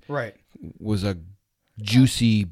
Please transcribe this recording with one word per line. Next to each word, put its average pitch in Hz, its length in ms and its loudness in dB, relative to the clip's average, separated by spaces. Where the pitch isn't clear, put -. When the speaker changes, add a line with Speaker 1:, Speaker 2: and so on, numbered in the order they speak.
Speaker 1:
Right. 131 260 -8
Speaker 2:
was 104 240 -4
a 98 140 -2
juicy, 110 720 2